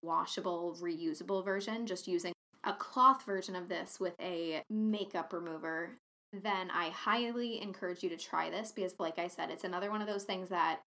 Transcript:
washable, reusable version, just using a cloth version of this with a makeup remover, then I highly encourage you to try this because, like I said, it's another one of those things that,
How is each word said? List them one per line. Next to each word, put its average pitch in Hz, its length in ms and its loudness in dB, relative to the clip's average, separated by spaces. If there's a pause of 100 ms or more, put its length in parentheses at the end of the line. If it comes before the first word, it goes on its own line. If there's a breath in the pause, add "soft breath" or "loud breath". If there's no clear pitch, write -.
washable, 170 760 0
reusable 175 640 0
version, 202 420 0
just 190 200 -4
using 175 260 0 (300)
a 190 120 0
cloth 262 500 6
version 190 320 -2
of 180 120 -4
this 170 300 -2
with 175 220 0
a 170 500 0
makeup 214 640 2
remover, 165 640 -2 (360)
then 196 380 0
I 170 180 2
highly 240 720 0
encourage 190 420 -4
you 185 60 0
to 170 80 -2
try 165 340 -2
this 202 220 -4
because, 185 260 -2
like 160 200 -2
I 175 100 -2
said, 165 220 -4
it's 170 140 -6
another 185 260 -2
one 214 100 0
of 208 60 -2
those 202 180 -2
things 185 240 -4
that, 165 320 2 (120)